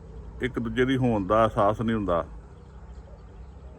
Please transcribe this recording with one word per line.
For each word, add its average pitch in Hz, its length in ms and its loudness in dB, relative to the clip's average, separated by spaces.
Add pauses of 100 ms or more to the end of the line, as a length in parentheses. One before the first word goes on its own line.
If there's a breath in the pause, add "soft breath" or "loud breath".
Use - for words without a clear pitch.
(420)
ਇੱਕ 127 180 -2
ਦੂਜੇ 117 260 2
ਦੀ 131 120 4
ਹੋਣ 113 300 2
ਦਾ 110 180 6
ਅਹਿਸਾਸ 107 360 4
ਨਹੀਂ 113 140 0
ਹੁੰਦਾ 87 320 2 (1500)